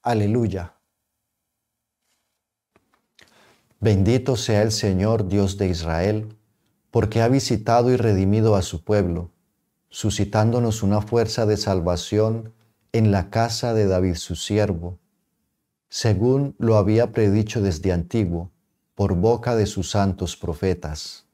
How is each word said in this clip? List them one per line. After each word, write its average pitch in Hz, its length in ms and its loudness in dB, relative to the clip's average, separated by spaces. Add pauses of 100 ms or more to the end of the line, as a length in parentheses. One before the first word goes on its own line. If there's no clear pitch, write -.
Aleluya. 107 720 -2 (3000)
Bendito 110 560 2
sea 104 240 0
el 110 100 2
Señor 104 560 0
Dios 98 300 0
de 98 100 0
Israel, 90 720 -2 (540)
porque 113 300 0
ha 113 60 4
visitado 120 640 2
y 127 60 2
redimido 107 580 2
a 92 60 2
su 82 240 -8
pueblo, 87 460 0 (580)
suscitándonos 113 920 0
una 104 200 2
fuerza 113 440 0
de 104 120 2
salvación 104 960 -2 (400)
en 110 180 4
la 95 180 0
casa 117 440 -2
de 107 120 2
David 92 300 2
su 82 220 -10
siervo, 90 600 -4 (920)
según 127 680 0
lo 113 200 2
había 110 340 2
predicho 107 500 0
desde 92 300 -2
antiguo, 85 580 -2 (460)
por 98 180 0
boca 117 440 0
de 104 80 2
sus - 260 -6
santos 95 460 -2
profetas. 85 960 -6